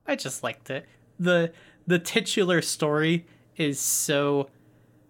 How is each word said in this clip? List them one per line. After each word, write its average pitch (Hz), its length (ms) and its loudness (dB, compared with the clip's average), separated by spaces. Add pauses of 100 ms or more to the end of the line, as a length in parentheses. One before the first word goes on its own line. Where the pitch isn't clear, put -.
I 285 80 -2
just - 280 -8
liked - 260 -8
it. 139 160 -8 (340)
The, 170 320 2 (360)
the 175 120 4
titular 180 600 0
story 160 640 0 (320)
is 143 220 -2
so 143 680 0 (600)